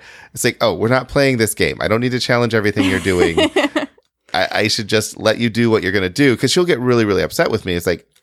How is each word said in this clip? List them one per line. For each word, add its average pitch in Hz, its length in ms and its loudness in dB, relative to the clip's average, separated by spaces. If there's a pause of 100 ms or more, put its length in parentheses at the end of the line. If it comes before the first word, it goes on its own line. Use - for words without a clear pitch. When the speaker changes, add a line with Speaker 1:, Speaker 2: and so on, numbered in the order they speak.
(340)
Speaker 1:
it's - 100 -8
like, 120 160 0
"Oh, 107 140 2
we're 98 160 -2
not 123 180 0
playing 135 300 0
this 110 160 0
game. 76 260 -2
I 71 80 -4
don't 110 140 0
need 123 100 -2
to 123 80 -4
challenge 120 340 0
everything 101 360 0
you're 92 100 -2
doing. 87 400 0
Speaker 2:
<laughs> - 920 -4
Speaker 1:
I, 90 180 0
I 104 160 0
should 107 200 -4
just 107 320 -2
let 107 200 0
you 117 100 0
do 113 200 2
what 107 140 2
you're 95 80 0
gonna 95 180 0
do," 131 260 4
'cause - 160 0
she'll 180 140 2
get 156 140 0
really, 123 260 2
really 92 180 2
upset 160 280 0
with - 140 -2
me. 92 100 -2
It's 87 120 -2
like, 87 180 -2 (180)